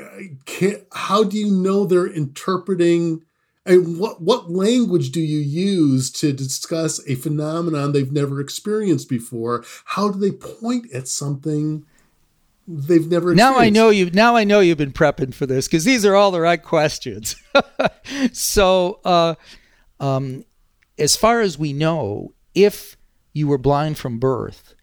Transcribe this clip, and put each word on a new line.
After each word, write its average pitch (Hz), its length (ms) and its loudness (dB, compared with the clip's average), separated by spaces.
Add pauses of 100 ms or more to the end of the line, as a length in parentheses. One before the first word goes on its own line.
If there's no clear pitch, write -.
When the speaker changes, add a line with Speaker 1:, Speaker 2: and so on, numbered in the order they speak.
(440)
Speaker 1:
can, - 480 -4
how 202 320 0
do 202 140 -4
you 208 120 0
know 190 340 2
they're 180 220 2
interpreting, 170 1160 -2 (420)
and 180 340 4
what, 202 220 -6
what 185 300 0
language 185 600 0
do 170 80 -4
you 151 180 -2
use 147 720 0
to 151 220 -2
discuss 156 760 -6
a 139 60 -2
phenomenon 151 760 -4
they've 135 200 0
never 139 280 -2
experienced 202 680 -4
before? 117 560 -6 (200)
How 202 260 -4
do 190 80 -6
they 196 140 -2
point 240 600 -8
at 131 140 -10
something 151 800 -6 (840)
they've 160 420 2
never 175 260 2
Speaker 2:
Now 233 240 6
I 233 80 6
Speaker 1:
experienced? 208 100 4
Speaker 2:
know 226 140 6
you, 185 200 2
now 226 260 4
I 220 80 4
know 208 160 4
you've 170 180 4
been 143 140 -2
prepping 139 420 0
for 143 120 -6
this, 131 220 -2
'cause 160 160 0
these 240 200 4
are 196 100 6
all 202 160 6
the 175 100 -2
right 165 220 2
questions. 131 800 -2
<laughs> - 920 -2
So, 185 720 0
uh, 170 300 2 (680)
um, 135 440 -4 (540)
as 147 180 0
far 233 240 2
as 190 180 -2
we 147 140 -4
know, 143 600 -4 (200)
if - 420 2 (360)
you 151 140 -2
were 143 120 2
blind 143 380 0
from 120 220 -8
birth, 117 640 -4